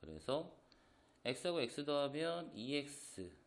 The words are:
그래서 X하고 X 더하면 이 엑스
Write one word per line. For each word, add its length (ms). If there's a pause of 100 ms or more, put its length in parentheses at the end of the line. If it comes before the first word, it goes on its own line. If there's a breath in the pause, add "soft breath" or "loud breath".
그래서 520 (720 loud breath)
X하고 360
X 240
더하면 720
이 200
엑스 540 (160)